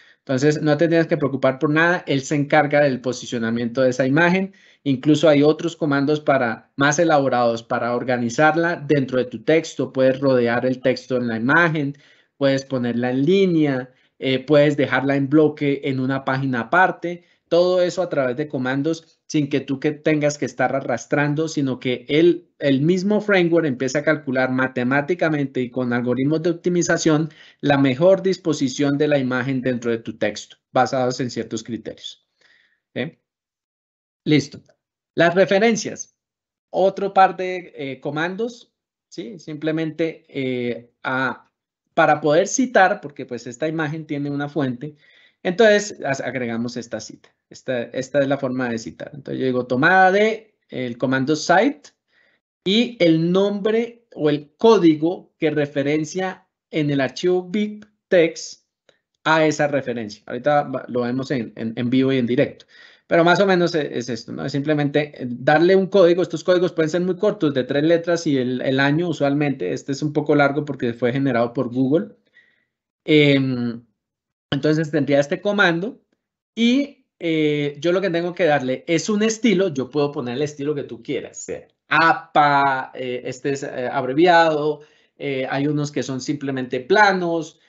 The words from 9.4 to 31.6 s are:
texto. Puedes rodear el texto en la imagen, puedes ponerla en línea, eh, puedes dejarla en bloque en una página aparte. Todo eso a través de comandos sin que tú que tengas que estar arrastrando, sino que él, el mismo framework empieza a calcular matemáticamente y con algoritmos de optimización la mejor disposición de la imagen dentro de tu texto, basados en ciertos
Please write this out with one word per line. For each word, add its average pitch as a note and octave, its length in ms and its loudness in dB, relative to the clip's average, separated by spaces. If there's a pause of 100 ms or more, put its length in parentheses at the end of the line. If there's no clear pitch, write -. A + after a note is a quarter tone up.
texto. D#3 480 0
Puedes C3 280 2
rodear B2 460 2
el B2+ 140 -2
texto B2+ 360 -2
en B2 120 -2
la A2+ 80 -4
imagen, D3 600 2 (400)
puedes C3+ 280 0
ponerla A#2+ 480 -2
en C3+ 120 0
línea, D#3 680 2 (280)
eh, C3 220 -2
puedes D3 360 4
dejarla C3+ 380 0
en C#3 140 0
bloque D3 560 2
en C3 160 -4
una C3+ 240 -4
página C3 380 -2
aparte. F3 600 0 (240)
Todo F3+ 320 2
eso F3+ 220 0
a E3+ 60 -4
través C3 280 -2
de D3 120 -6
comandos C#3 800 -4
sin D3 200 0
que C#3+ 120 -2
tú C3+ 180 -4
que D3+ 140 -2
tengas D3 460 0
que C3+ 80 -4
estar B2 280 -2
arrastrando, D3 760 -2
sino C3+ 300 -4
que B2+ 300 -6
él, E3 400 2 (100)
el C#3 220 2
mismo F#3+ 400 2
framework F3 460 2
empieza C3+ 340 -2
a C#3+ 40 -8
calcular C3 460 0
matemáticamente C3+ 1080 -2
y A#2+ 100 -4
con B2 220 -4
algoritmos B2+ 500 -2
de F3 80 0
optimización E3 800 0 (320)
la C#3+ 180 2
mejor E3 440 4
disposición D3 760 -2
de C#3+ 100 2
la D3 100 2
imagen B2+ 440 -2
dentro A#2+ 280 -2
de A2+ 80 -2
tu A2+ 180 -12
texto, - 400 -6 (160)
basados B2+ 480 0
en B2 100 -4
ciertos A2+ 320 -8